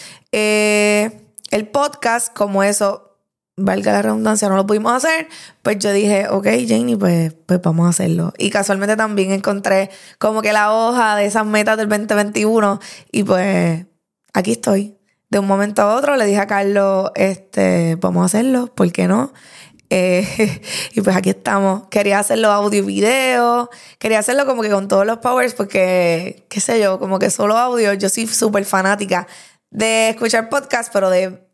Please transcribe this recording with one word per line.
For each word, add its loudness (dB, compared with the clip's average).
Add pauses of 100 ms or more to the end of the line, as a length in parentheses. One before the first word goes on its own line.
(340)
eh, 0 (300)
el -2
podcast. -2
Como 0
eso, -2 (380)
valga 0
la 2
redundancia, 0
no 2
lo 0
pudimos 0
hacer, -2 (320)
pues -2
yo 0
dije, 2
"Ok, -2 (220)
Janie, 0
pues, 2 (120)
pues 0
vamos 2
a 4
hacerlo". 0
Y -2
casualmente 0
también -2
encontré -2 (280)
como 0
que 0
la 2
hoja 2
de 2
esas 0
metas 2
del -2
veinte -2
veintiuno 0 (340)
y, 0
pues, 0 (480)
aquí -2
estoy. -2 (360)
De 0
un -2
momento 0
a 2
otro 0
le 2
dije 2
a -2
Carlos, 0
este, 0
"Vamos 0
a 2
hacerlo, 0
¿por 0
qué -2
no?". 0 (580)
Eh, 0 (160)
<laughs> -10
y 0
pues 2
aquí 0
estamos. -2
Quería 2
hacerlo 2
audio 2
y 0
video. 0 (300)
Quería 0
hacerlo 0
como -2
que -2
con 0
todos 2
los -2
powers 0
porque, 0
qué -6
sé 0
yo, 0
como -2
que 0
solo 0
audio. 0
Yo -2
soy -4
súper 0
fanática 0 (420)
de 0
escuchar -2
podcast, -4
pero 2
de -2